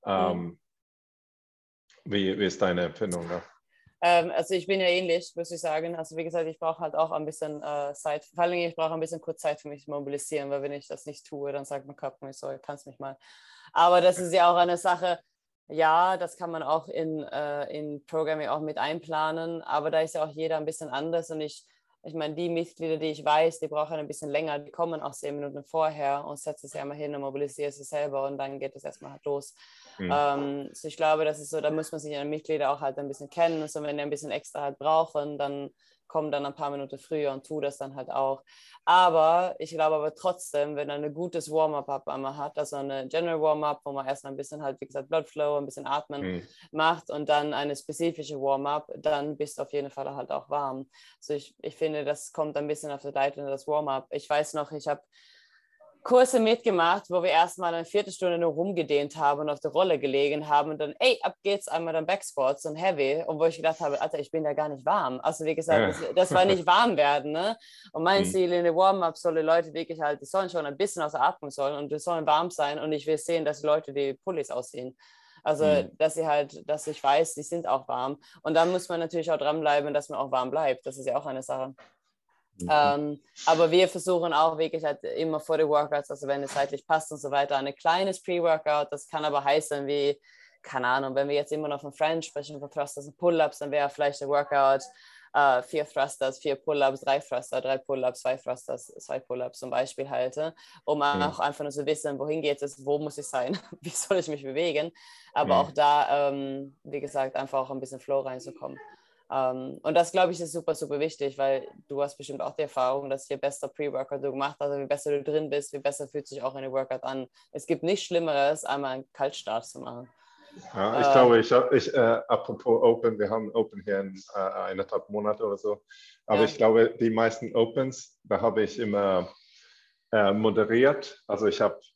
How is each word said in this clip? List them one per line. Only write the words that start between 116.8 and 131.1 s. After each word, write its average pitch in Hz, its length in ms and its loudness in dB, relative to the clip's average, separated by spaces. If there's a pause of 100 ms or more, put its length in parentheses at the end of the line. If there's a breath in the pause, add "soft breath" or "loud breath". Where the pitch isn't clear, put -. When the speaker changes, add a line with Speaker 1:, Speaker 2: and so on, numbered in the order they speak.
Speaker 1:
an. 131 240 -6 (240 soft breath)
Es - 160 -12
gibt 160 160 0
nichts 190 240 0
Schlimmeres, 156 580 2
einmal 139 280 -2
einen 131 200 -10
Kaltstart 117 540 -4
zu - 140 -16
machen. 123 280 -12 (640 soft breath)
Speaker 2:
Ja, 104 240 0
ich 143 120 6
Speaker 1:
Äh, - 0 -
Speaker 2:
glaube, 127 280 10
ich 113 140 4
hab, 123 200 6
ich, 131 220 4
äh, 117 340 6
apropos 113 540 2
Open, 117 360 4
wir 101 120 0
haben 110 220 -2
Open 110 320 0
hier 98 160 0
in, 98 140 -6 (200)
äh, 104 40 -2
eineinhalb 95 720 -4
Monate 104 340 -2
oder 101 140 -2
so. 104 260 -4 (420 soft breath)
Aber 107 160 4
Speaker 1:
Ja. - 20 8
Speaker 2:
ich 107 120 -2
glaube, 113 420 6
die 117 120 4
meisten 113 440 0
Opens, 127 720 0
da 98 160 0
habe 110 220 2
ich 101 160 -2
immer, 101 500 2 (840 soft breath)
äh, 101 200 6
moderiert. 110 920 4